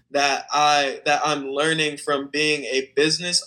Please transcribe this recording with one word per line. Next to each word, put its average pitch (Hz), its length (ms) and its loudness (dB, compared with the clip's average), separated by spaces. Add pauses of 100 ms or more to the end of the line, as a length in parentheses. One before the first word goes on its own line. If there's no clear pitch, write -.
(100)
that 139 420 0
I, 143 540 2
that 147 180 2
I'm 143 240 -2
learning 151 480 0
from 139 320 -4
being 147 360 0
a 131 300 -2
business 156 520 0